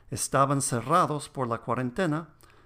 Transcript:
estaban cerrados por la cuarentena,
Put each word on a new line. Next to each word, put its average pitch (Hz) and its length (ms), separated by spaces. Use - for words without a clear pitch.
estaban 135 500
cerrados 139 680
por 127 220
la 117 80
cuarentena, 127 720